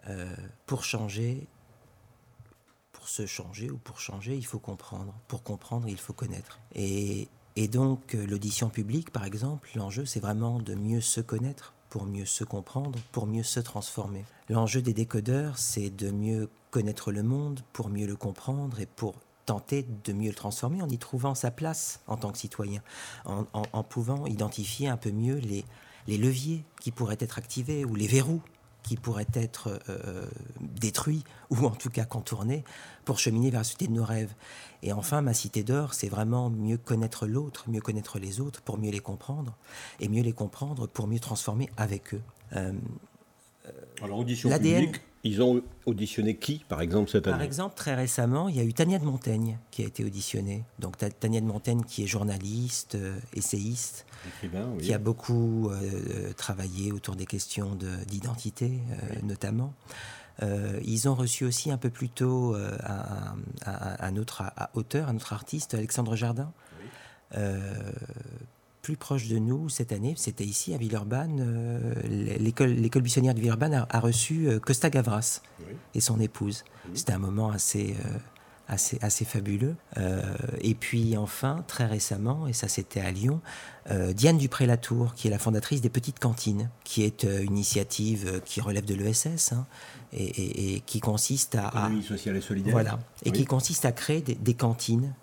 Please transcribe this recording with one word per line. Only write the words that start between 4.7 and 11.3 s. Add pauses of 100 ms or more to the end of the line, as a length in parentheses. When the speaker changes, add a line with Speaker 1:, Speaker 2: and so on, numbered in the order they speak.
Speaker 1:
Pour
comprendre,
il
faut
connaître. (140)
Et, (260)
et
donc,
euh,
l'audition
publique,
par
exemple,
l'enjeu,
c'est
vraiment
de
mieux
se
connaître (160)